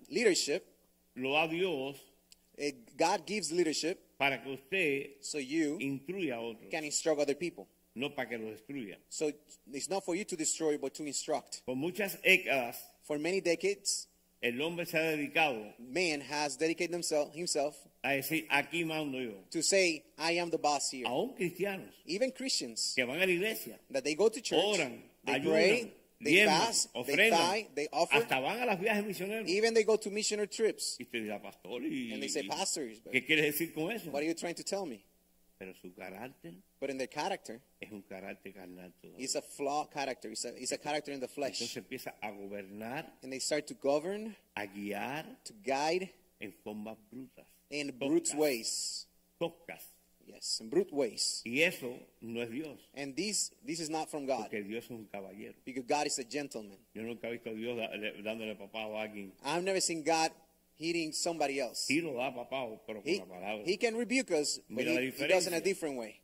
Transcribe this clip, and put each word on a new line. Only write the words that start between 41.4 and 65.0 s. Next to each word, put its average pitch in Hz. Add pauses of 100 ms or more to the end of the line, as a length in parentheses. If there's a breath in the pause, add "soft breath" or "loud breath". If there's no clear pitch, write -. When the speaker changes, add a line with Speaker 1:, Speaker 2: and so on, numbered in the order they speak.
Speaker 2:
Entonces 117
empieza 127
a 107
gobernar, 101 (120)
Speaker 1:
And 131
they 131
start 147
to 135
govern, 185 (200)
Speaker 2:
a 104
guiar, 107 (200)
Speaker 1:
to 117 (100)
guide 160 (300)
Speaker 2:
en 98 (120)
formas 107 (120)
brutas. 127 (240)
Speaker 1:
in 143
Speaker 2:
Toscas. 123
Speaker 1:
brute 151
ways. - (340)
Speaker 2:
Toscas. - (440)
Speaker 1:
Yes, -
in 113
brute 170
ways. 113
Speaker 2:
Y 120
eso 135 (220)
no 117
es 117
Dios. 139 (140)
Speaker 1:
And 139
this, 196 (120)
this 160
is 160
not 156
from 143
God. 120
Speaker 2:
Porque 104
Dios 110
es -
un 113
caballero. 101 (100)
Speaker 1:
Because 127
God 147
is -
a 127
gentleman. 113 (160)
Speaker 2:
Yo 104
nunca 117
he 117
visto 117
a 110
Dios 117
da-, 113
le-, 104
dándole 110
papado 107
a 110
alguien. 104 (120)
Speaker 1:
I've 160
never 190
seen 165
God 160 (440)
hitting 160
somebody 147
else. 113
Speaker 2:
Sí 143
lo 151
da 127
papado, 120
pero 104
con 127
Speaker 1:
He, 196
Speaker 2:
la 190
palabra. 98
Speaker 1:
he 185
can 226
rebuke 240
us, 151 (100)
but 110
Speaker 2:
Mira 123
Speaker 1:
he, 123
Speaker 2:
la 123